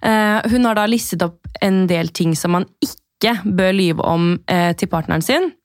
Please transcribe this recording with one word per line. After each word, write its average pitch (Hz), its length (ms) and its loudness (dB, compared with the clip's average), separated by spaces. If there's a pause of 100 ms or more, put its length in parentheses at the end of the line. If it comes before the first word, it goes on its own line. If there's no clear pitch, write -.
Eh, 214 480 2
hun 247 160 2
har 220 80 0
da 208 80 0
listet 214 400 -2
opp - 240 -8 (160)
en 190 240 2
del 165 240 0
ting 165 240 0
som 175 220 -2
man 185 80 -2 (180)
ikke - 540 -4 (180)
bør 185 160 2
lyve 185 320 0
om, 170 300 2 (180)
eh, 175 240 2
til - 160 -4
partneren 160 320 -2
sin. 330 240 0 (160)